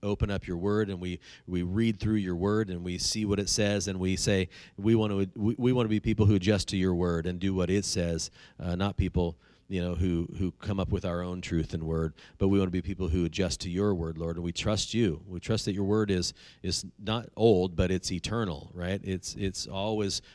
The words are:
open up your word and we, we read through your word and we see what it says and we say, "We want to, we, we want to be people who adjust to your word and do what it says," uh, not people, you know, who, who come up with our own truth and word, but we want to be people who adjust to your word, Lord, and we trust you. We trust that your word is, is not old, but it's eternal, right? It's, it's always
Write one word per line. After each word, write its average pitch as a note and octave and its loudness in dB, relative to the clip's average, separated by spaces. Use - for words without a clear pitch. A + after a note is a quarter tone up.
open G2+ 0
up G2 -2
your F2 -4
word G2+ 0
and F#2+ -6
we, F2+ -6
we F2+ -2
read G#2 0
through G#2+ 0
your F#2 0
word G2+ 0
and F2 -6
we F2+ -4
see G#2+ -2
what G2+ 2
it G2 -2
says G#2 0
and F#2+ -4
we F#2 0
say, F#2+ 2
"We A2 4
want G#2+ 2
to, G2 -2
we, G#2+ 2
we B2 2
want B2 2
to G#2+ -2
be G#2+ 2
people A2 2
who G#2 8
adjust F#2+ 2
to G2+ -2
your F#2 4
word E2+ 0
and F2+ -4
do F#2+ 0
what F#2 0
it G2 2
says," E2+ -2
uh, F2 -4
not G2 -2
people, F2 0
you F#2 -2
know, F2 -2
who, E2+ 0
who F#2 0
come G2 -2
up F2 -2
with F#2 -2
our F2 -2
own F2+ -6
truth E2 -2
and E2 -4
word, D#2+ 0
but G2 4
we G2 6
want F#2+ 4
to F2 -4
be F2+ 0
people F#2 -4
who E2+ 2
adjust E2+ -2
to F#2+ -6
your G2 2
word, E2 -4
Lord, E2 -4
and E2+ -6
we E2+ -2
trust - -2
you. G2+ 2
We F#2 -10
trust A2 -2
that G#2+ -2
your G2 0
word G#2 2
is, F2+ 0
is - -4
not A2 -4
old, F#2 6
but F2+ 2
it's F#2 -2
eternal, F#2 -4
right? F2+ -4
It's, F#2 -6
it's F#2+ -4
always G2+ -2